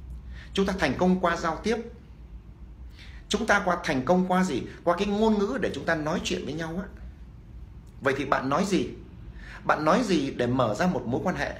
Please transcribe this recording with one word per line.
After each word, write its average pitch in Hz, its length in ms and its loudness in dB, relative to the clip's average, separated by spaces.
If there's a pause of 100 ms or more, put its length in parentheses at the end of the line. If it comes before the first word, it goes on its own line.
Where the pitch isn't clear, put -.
(540)
Chúng 196 120 2
ta 196 140 2
thành 139 180 4
công 185 220 4
qua 170 160 2
giao 165 280 -2
tiếp. 226 140 2 (1500)
Chúng 220 180 0
ta 208 180 4
qua, 180 180 2
thành 135 220 0
công 185 220 4
qua 185 160 4
gì? 151 200 0 (200)
Qua 175 140 4
cái 202 100 0
ngôn 208 320 4
ngữ 220 220 0
để 110 140 0
chúng 139 100 -8
ta 165 100 2
nói 156 280 -2
chuyện - 220 -2
với 135 80 -6
nhau 160 240 -6
á. 190 100 -6 (1120)
Vậy 135 160 2
thì 143 80 -4
bạn 131 240 2
nói 160 160 4
gì? 160 240 2 (760)
Bạn 147 200 2
nói 196 180 6
gì 147 280 2
để 120 160 0
mở 120 280 4
ra 175 120 2
một 131 180 0
mối 131 180 0
quan 180 120 0
hệ? 143 240 -4